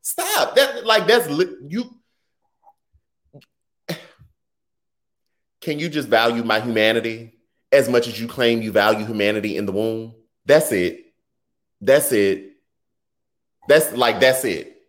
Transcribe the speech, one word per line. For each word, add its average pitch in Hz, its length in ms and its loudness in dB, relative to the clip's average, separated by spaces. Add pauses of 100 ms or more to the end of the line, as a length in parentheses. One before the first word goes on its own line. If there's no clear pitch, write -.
stop. - 540 -4
That, 262 300 0
like, 214 220 2
that's 233 220 2
li-, 165 260 -2 (100)
you. 214 300 -10 (1900)
<sighs> 170 60 -10 (1700)
Can 147 180 -8
you 165 80 -8
just 147 220 -6
value 117 340 0
my 110 160 -2
humanity 113 800 -2 (320)
as 139 160 4
much 120 220 0
as 110 100 -12
you 117 80 -8
claim 117 340 0
you 107 120 -8
value 107 320 2
humanity 107 500 -2
in 101 100 -4
the 101 60 -6
womb? 113 420 -6 (320)
That's 151 280 2
it. 90 400 -4 (680)
That's 135 320 4
it. 98 460 0 (1120)
That's, 127 240 4
like, 117 260 0
that's 131 240 4
it. - 460 -6